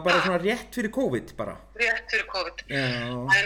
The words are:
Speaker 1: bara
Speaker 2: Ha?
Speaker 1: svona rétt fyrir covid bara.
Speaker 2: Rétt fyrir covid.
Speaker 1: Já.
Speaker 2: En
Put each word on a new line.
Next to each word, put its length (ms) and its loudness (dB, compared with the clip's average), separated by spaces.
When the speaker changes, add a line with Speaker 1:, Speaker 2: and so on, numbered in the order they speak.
Speaker 1:
bara 160 4
Speaker 2:
Ha? 60 2
Speaker 1:
svona 180 2
rétt 320 -2
fyrir 160 -2
covid 460 -2
bara. 160 -4
Speaker 2:
Rétt 380 0
fyrir 160 0
covid. 380 -6
Speaker 1:
Já. 180 0
Speaker 2:
En 140 6